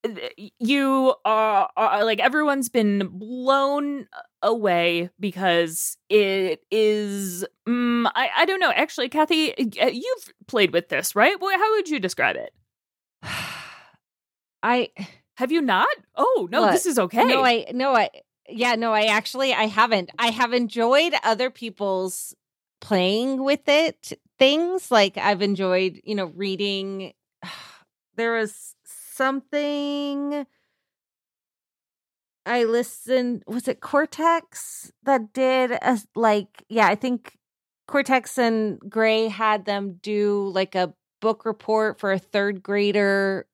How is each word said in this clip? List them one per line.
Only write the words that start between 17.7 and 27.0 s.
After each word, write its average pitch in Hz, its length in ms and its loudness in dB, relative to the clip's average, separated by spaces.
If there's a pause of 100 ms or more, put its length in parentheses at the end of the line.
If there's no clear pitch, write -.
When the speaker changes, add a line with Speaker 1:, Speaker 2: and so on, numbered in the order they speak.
Speaker 2:
no, 254 220 0
I, 220 140 4 (400)
yeah, 240 280 0
no, 226 160 -2
I 214 120 4
actually, 226 500 0
I 214 120 2
haven't. 214 520 2
I 233 100 0
have 233 240 0
enjoyed 247 640 2 (100)
other 226 260 0
people's 190 840 -6 (460)
playing 220 600 0
with 277 260 0
it 302 440 0 (260)
things. 330 520 2
Like, 202 260 4
I've 196 260 0
enjoyed, 190 640 0
you 214 100 -6
know, 190 120 -4
reading. 196 880 -6 (280)